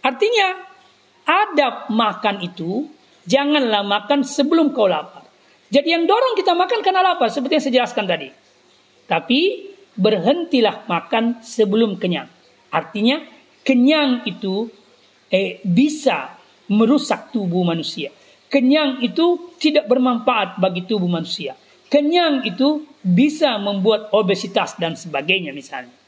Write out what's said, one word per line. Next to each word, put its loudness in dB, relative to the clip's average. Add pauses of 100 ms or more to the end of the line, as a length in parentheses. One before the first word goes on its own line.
Artinya, 0 (560)
adab 0
makan -2
itu, -8 (400)
janganlah 2
makan 0
sebelum 2
kau 2
lapar. -2 (480)
Jadi 2
yang 0
dorong 2
kita 2
makan 0
karena 2
lapar, 2
seperti -2
yang 0
saya 0
jelaskan -2
tadi. -4 (800)
Tapi 0 (560)
berhentilah 0
makan -2
sebelum 0
kenyang. -4 (400)
Artinya, -2 (400)
kenyang 2
itu, -6 (640)
eh, -4
bisa 0 (320)
merusak 0
tubuh -2
manusia. -4 (400)
Kenyang 2
itu 0
tidak 0
bermanfaat 0
bagi -2
tubuh -2
manusia. -6 (320)
Kenyang 2
itu 0 (160)
bisa 2
membuat 0
obesitas 0
dan -6
sebagainya -4
misalnya. -14 (120)